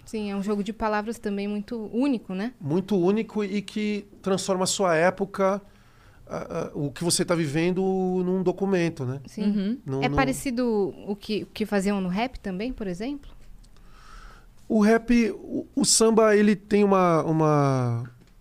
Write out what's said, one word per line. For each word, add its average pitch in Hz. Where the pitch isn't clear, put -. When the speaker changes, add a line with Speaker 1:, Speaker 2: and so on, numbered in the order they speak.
Speaker 1:
Sim, 214
é 196
um 196
jogo 208
de 208
palavras 214
também 202
muito 208
único, 240
né? 214
Speaker 2:
Muito 185
único 208
e 202
que 208
transforma 185
a -
sua 180
época, 190
a, -
a, -
o 143
que 127
você 170
tá 180
vivendo 165
num 185
documento, 180
né? 131
Speaker 1:
Sim. -
Speaker 3:
Uhum. 208
Speaker 2:
Num, 135
Speaker 1:
É 247
Speaker 2:
num 285
Speaker 1:
parecido 247
o 202
que, 208
o -
que -
faziam 202
no 185
rap 226
também, 202
por 233
exemplo? 226
Speaker 2:
O 220
rap, 226
o, -
o 247
samba, 220
ele 208
tem 202
uma, 180
uma 139